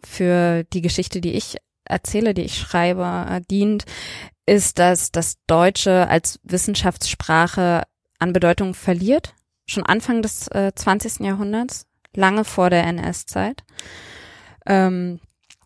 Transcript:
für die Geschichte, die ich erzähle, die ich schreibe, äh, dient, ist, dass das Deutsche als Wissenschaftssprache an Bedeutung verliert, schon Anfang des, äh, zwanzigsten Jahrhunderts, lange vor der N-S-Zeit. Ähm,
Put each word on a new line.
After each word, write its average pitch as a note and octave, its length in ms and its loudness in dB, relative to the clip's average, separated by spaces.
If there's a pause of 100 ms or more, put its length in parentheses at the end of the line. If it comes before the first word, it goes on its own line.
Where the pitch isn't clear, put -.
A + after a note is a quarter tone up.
für F3 720 0
die F#3 80 -2
Geschichte, F3 400 -2
die E3+ 140 -4
ich - 240 -6 (260)
erzähle, G#3 500 0
die F3+ 80 -2
ich - 160 -6
schreibe, F3 440 0 (280)
äh, F#3 180 -4
dient, G3+ 360 0 (600)
ist, G3+ 320 2
dass F3+ 340 4
das - 240 -2 (100)
Deutsche F3+ 640 4
als - 340 0
Wissenschaftssprache F3 1400 0 (360)
an F#3 140 0
Bedeutung F3+ 420 2
verliert, F#3+ 600 0 (320)
schon - 180 -4
Anfang - 380 0
des, - 260 -4
äh, G3 260 -2
zwanzigsten G#3 520 -2
Jahrhunderts, G#3 600 -4 (280)
lange G3 300 2
vor F3+ 260 2
der E3+ 140 4
N-S-Zeit. F3+ 800 -6 (1000)
Ähm, F#3 560 0 (460)